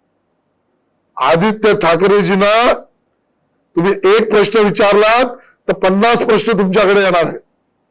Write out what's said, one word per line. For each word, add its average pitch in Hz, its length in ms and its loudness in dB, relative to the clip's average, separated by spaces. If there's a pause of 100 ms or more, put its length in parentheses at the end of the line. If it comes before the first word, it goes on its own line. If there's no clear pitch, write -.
(1160)
आदित्य 202 560 0
ठाकरेजींना 196 1000 0 (1000)
तुम्ही 175 160 0
एक 202 380 0
प्रश्न 208 300 0
विचारलात 208 680 0 (420)
तर 190 60 -2
पन्नास 196 480 0
प्रश्न 220 380 -2
तुमच्याकडे 202 420 0
येणार 175 240 0
आहेत. - 140 -10 (520)